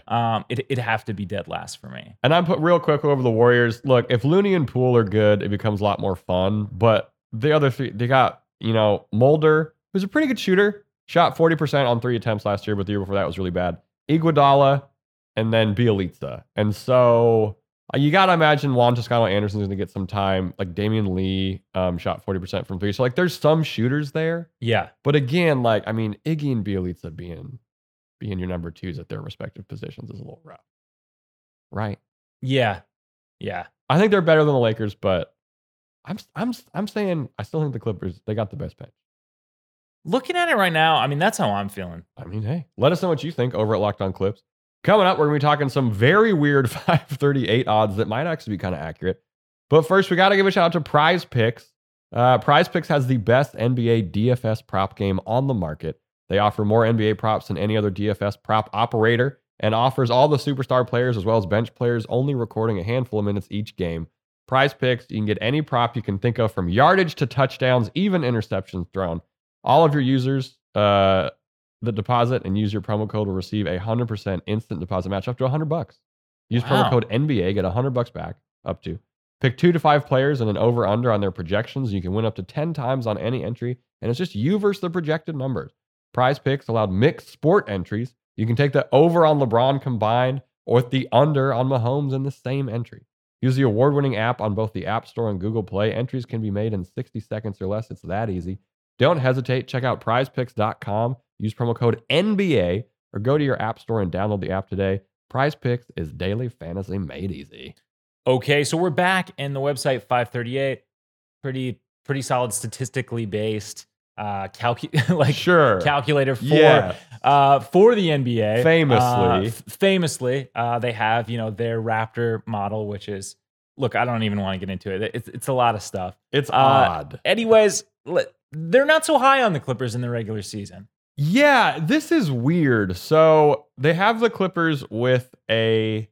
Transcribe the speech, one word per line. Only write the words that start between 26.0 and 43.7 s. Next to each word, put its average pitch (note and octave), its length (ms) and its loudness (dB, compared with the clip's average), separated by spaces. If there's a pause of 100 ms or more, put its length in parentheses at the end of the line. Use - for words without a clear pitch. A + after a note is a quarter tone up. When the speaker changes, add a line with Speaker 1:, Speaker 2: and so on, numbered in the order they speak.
Speaker 2:
Iggy D3 260 -4
and A2 140 -2
Bjelica F#2 500 -6
being, E2+ 440 -14 (600)
being G2 200 -6
your F2+ 100 -6
number E2+ 220 -6
twos E2+ 260 -10
at E2 100 -14
their G2+ 140 -10
respective - 460 -16
positions G#2+ 420 -16
is - 100 -16
a - 40 -16
little - 200 -20
rough. - 160 -20 (1120)
Right? G#2 280 -6 (420)
Speaker 1:
Yeah. B2 400 0 (580)
Yeah. F#2 260 -10 (240)
Speaker 2:
I C#3 100 2
think G#3 120 4
they're G3+ 100 4
better D#3 220 4
than D3 100 2
the C3 60 2
Lakers, A2 360 0
but F2+ 380 -2 (720)
I'm, G3+ 120 -10 (180)
I'm, A3+ 180 -4 (200)
I'm G3+ 140 -6
saying F3+ 500 -4
I A2+ 60 -8
still D#3+ 180 -6
think C#3+ 120 -4
the A2+ 60 -8
Clippers, F#2+ 460 -8
they G#2+ 100 -6
got G#2+ 140 -4
the - 60 -16
best - 220 -12
bench. - 160 -20 (1120)
Speaker 1:
Looking B3+ 320 -2
at F4 100 2
it D#4 80 2
right F#3+ 160 2
now, D#3+ 260 4
I B2 100 2
mean, C#3+ 120 -4
that's G#3 180 0
how C3 140 0
I'm G2+ 180 -4
feeling. F2 340 -12 (120)
Speaker 2:
I - 100 -18
mean, G#2+ 180 -8
hey, D3 240 -6 (100)
let B2+ 140 4
us E3+ 100 -2
know F#3 80 0
what D3+ 140 -2
you E3 80 -8
think B2 220 -2
over G#2+ 220 0